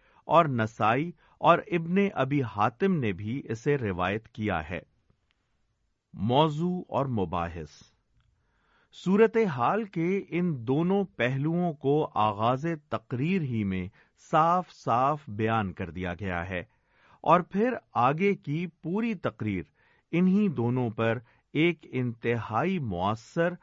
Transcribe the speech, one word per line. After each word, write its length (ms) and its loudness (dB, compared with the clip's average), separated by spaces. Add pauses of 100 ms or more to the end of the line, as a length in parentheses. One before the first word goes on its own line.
(240)
اور 200 4
نسائی 640 0 (280)
اور 200 6 (120)
ابن 260 -2 (180)
ابی 280 0
حاتم 540 0
نے 160 0
بھی 320 -6
اسے 340 -2
روایت 500 -2
کیا 420 -4
ہے۔ 100 -6 (1300)
موضوع 720 0
اور 180 -2
مباحث۔ 760 -4 (1120)
صورتحال 920 2
کے 440 -4
ان 260 -2 (120)
دونوں 380 2 (120)
پہلوؤں 560 0
کو 420 0
آغاز 520 0 (220)
تقریر 540 -2
ہی 220 -2
میں 240 -2 (420)
صاف 420 2
صاف 560 0
بیان 440 -2
کر 180 -8
دیا 240 -6
گیا 340 -6
ہے، 140 -4 (580)
اور 200 4
پھر 340 -2 (180)
آگے 420 2
کی 320 -6 (160)
پوری 320 -2
تقریر 480 -4 (500)
انہی 360 4
دونوں 420 0
پر 280 0 (360)
ایک 380 0
انتہائی 840 -2
مؤثر 840 -2